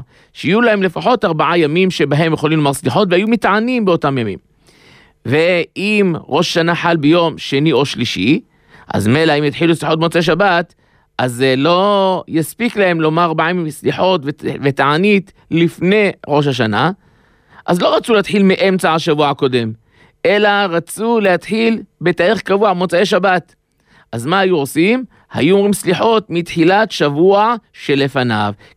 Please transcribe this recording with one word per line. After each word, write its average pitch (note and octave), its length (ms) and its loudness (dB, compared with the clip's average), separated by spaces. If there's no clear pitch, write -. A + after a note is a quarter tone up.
שיהיו G3+ 280 -2
להם G#3+ 220 2
לפחות F#3+ 420 0
ארבעה D#3+ 340 0
ימים F3 320 2
שבהם D#3 420 0
יכולים D#3 260 0
לומר C#3+ 140 0
סליחות, E3+ 380 -2
והיו F#3+ 180 0
מתענים A3+ 560 0
באותם D3+ 340 0
ימים. G#2 200 -6
ואם F3 880 0
ראש D#3+ 200 0
השנה E3 260 0
חל E3+ 220 0
ביום D#3+ 420 2
שני D3 340 -2
או C3 140 2
שלישי, A#2 540 -2
אז G#2 140 -2
מילא D3+ 300 2
אם D3+ 60 -2
יתחילו E3 300 0
סליחות D#3+ 240 -2
במוצאי E3 240 0
שבת, E3+ 520 0
אז B2+ 140 -2
זה C3 240 0
לא F#3 720 0
יספיק E3 480 -4
להם F3+ 240 2
לומר D#3+ 240 2
ארבעה D#3+ 260 0
ימים F3 200 -4
סליחות D#3 540 -2
ות-, C#3 200 -8
ותענית D3+ 720 0
לפני F3 600 0
ראש D3 200 0
השנה, B2 440 0
אז F3+ 160 0
לא - 140 2
רצו A#3 180 0
להתחיל G3+ 280 2
מאמצע F#3 520 2
השבוע D3+ 360 0
הקודם, B2+ 420 -2
אלא G#3 220 2
רצו G3+ 720 -2
להתחיל G#3 580 0
בתאריך F3 420 0
קבוע, G3 300 2
מוצאי F3+ 340 0
שבת. F#3 480 0
אז A#2 140 -8
מה F3+ 120 0
היו F#3+ 180 2
עושים? F3+ 480 0
היו D3 240 2
אומרים G3+ 160 2
סליחות F#3+ 580 0
מתחילת F3 600 0
שבוע F#3+ 640 2
שלפניו, B2 800 -2